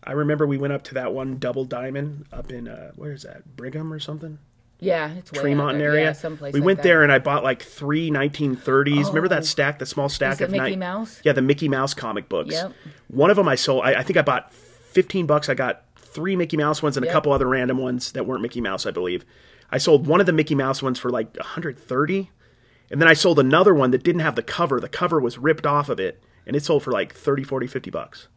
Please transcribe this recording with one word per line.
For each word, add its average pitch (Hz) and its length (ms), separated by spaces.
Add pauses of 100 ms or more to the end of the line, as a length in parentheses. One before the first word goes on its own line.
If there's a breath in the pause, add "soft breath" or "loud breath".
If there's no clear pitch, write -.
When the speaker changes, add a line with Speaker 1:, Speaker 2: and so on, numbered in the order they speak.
Speaker 1:
I - 100
remember 147 340
we 139 100
went 139 160
up 139 120
to - 100
that 127 180
one 131 240
double 131 280
diamond 139 680
up 127 200
in, 120 160
uh, - 280
where 151 160
is 135 120
that? - 340
Brigham 143 340
or 156 80
something? 151 400 (400)
Speaker 2:
Yeah, 165 340
it's 180 180
way 147 80
Speaker 1:
Tremont 143 360
Speaker 2:
out 147 40
there. 147 140
Speaker 1:
area. 156 120
Speaker 2:
Yeah, 156 80
someplace 151 400
Speaker 1:
We 143 60
Speaker 2:
like 147 60
Speaker 1:
went 196 120
Speaker 2:
that. - 60
Speaker 1:
there 170 200
and 143 80
I 135 60
bought, 143 260
like, 131 200
three 151 480
nineteen 143 440
thirties. 143 520
Remember 156 220
that 165 100
Speaker 2:
Oh. 160 60
Speaker 1:
stack, 143 340
the 131 80
small 143 200
stack 135 280
Speaker 2:
Is 147 60
it - 40
Speaker 1:
of 180 60
Speaker 2:
Mickey 180 200
Speaker 1:
ni- - 40
Speaker 2:
Mouse? 190 480
Speaker 1:
Yeah, 151 100
the 131 80
Mickey 143 260
Mouse 135 280
comic 104 340
books. 82 240
Speaker 2:
Yep. 170 200 (340 loud breath)
Speaker 1:
One 143 240
of 202 80
'em 185 80
I 135 80
sold, 131 280
I, 131 120
I 127 80
think 180 140
I 160 40
bought 139 320
fifteen - 720
bucks. 147 240
I 131 60
got 127 280 (120)
three 185 400
Mickey 165 220
Mouse 151 260
ones 143 120
and 131 80
a 120 40
Speaker 2:
Yep. - 60
Speaker 1:
couple 147 200
other 135 140
random 127 320
ones 123 320
that 117 160
weren't 123 160
Mickey 120 180
Mouse, 98 240
I 101 60
believe. 90 340 (460 soft breath)
I 156 80
sold 147 260
one 160 140
of 190 80
the 175 40
Mickey 156 240
Mouse 135 280
ones 131 160
for, 123 100
like, 113 300
a - 40
hundred 165 360
thirty. 165 500 (640 soft breath)
And 139 100
then 165 80
I - 40
sold 160 260
another 160 340
one 135 180
that 127 120
didn't 175 180
have 156 140
the - 80
cover. 139 360
The - 80
cover 165 320
was 123 200
ripped 151 260
off 143 240
of 120 100
it, 95 220 (240 soft breath)
and - 100
it 143 80
sold 147 200
for, 131 80
like, 101 240
thirty, 139 280
forty, 131 220
fifty 127 240
bucks. - 480